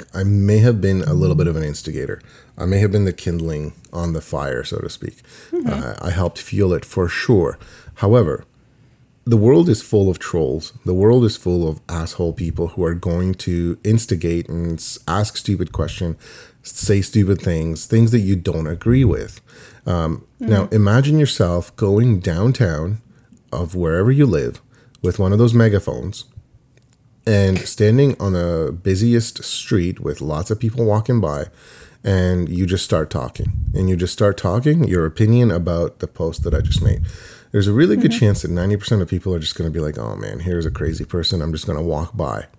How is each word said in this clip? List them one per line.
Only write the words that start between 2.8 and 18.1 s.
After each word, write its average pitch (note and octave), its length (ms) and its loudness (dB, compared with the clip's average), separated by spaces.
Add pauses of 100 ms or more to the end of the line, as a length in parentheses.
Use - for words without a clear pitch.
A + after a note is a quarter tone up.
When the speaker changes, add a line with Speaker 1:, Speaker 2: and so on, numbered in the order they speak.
Speaker 1:
been G#2 140 2
the F2+ 80 -2
kindling E2 600 -6 (180)
on E2+ 220 -4
the D#2 80 -4
fire, C#2 420 -6
so - 140 -8
to - 120 -8
speak. - 340 -14 (280)
Speaker 2:
Mm-hmm. E4 160 -4
Speaker 1:
Uh, C2 320 -6
I F2+ 120 -4
helped F2 260 -2
fuel G2 360 0
it D#2+ 120 -4
for F2+ 240 -2
sure. F2+ 480 0 (380)
However, G2+ 500 2 (800)
the A#2 120 4
world C#3+ 300 6
is D3 140 2
full G2 300 2
of E2+ 80 -4
trolls. D#2 540 -4 (120)
The F2+ 80 0
world A2 320 6
is G#2 120 0
full F2+ 300 0
of D#2 220 -6
asshole E2 440 -4
people E2 360 -4
who F#2 140 -4
are E2 100 0
going F2 400 -2 (160)
to E2+ 340 -2
instigate E2+ 640 0
and E2+ 300 -4
s-, - 300 -6
ask G2+ 300 -2
stupid G2+ 340 -4
questions, E2 460 -6 (440)
say - 400 0
stupid G2 400 0
things, E2 460 -4
things A2+ 240 4